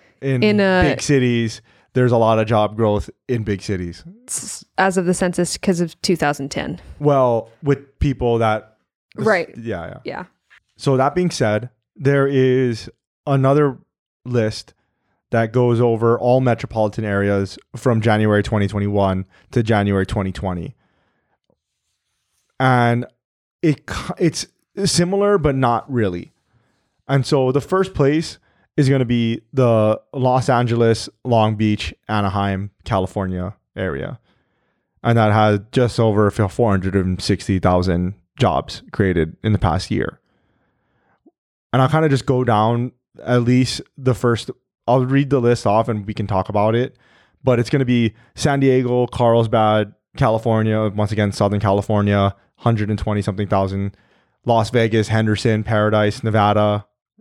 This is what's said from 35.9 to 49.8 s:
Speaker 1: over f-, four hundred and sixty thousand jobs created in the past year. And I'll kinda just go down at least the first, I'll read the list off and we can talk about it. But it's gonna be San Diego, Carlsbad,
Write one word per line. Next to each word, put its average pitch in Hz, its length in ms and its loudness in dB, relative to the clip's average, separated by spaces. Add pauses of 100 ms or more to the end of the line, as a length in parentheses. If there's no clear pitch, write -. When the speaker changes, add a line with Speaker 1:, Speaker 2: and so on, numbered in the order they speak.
Speaker 1:
over 107 280 2
f-, 101 220 0
four 117 200 0
hundred 95 260 0
and 92 240 0
sixty 98 380 -2
thousand 90 560 0 (240)
jobs 78 520 -2
created 85 540 0
in 110 80 0
the 101 60 2
past 92 320 -2
year. - 300 -4 (1500)
And 127 120 2
I'll 131 80 2
kinda 160 180 2
just 135 160 0
go 127 200 0
down 117 480 0 (300)
at 123 200 0
least 123 400 2 (160)
the 127 160 0
first, 117 360 -2 (360)
I'll 127 180 2
read 135 240 0
the 139 100 2
list 120 280 2
off 110 200 2
and 107 200 -6
we 104 80 -8
can 104 120 -6
talk 95 220 -2
about 104 260 0
it. 120 220 -2 (480)
But 127 140 2
it's 120 100 -2
gonna 135 160 0
be 120 300 2 (200)
San 139 260 0
Diego, 127 460 2
Carlsbad, 110 840 2 (240)